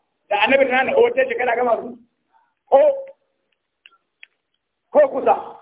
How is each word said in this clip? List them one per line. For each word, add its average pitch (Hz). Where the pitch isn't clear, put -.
Da 202
Annabi 269
na 262
Nana 233
Uwar 240
Dadi 254
kana 240
gama 240
su? -
Ko, 269
ko 285
kusa? -